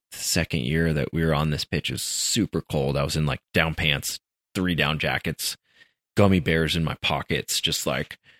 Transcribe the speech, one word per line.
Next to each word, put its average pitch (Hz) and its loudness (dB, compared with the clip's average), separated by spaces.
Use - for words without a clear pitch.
second - -2
year 80 2
that 73 -2
we 82 0
were 80 4
on 76 2
this 73 -2
pitch, - -4
it 71 -4
was 69 -6
super - 0
cold. 69 0
I 71 0
was 76 -2
in, 78 2
like, 67 0
down 80 2
pants, - 0
three 90 0
down 76 0
jackets, 71 -4
gummy 95 6
bears 80 2
in 85 0
my 76 -2
pockets, - -2
just, - -2
like, 71 -4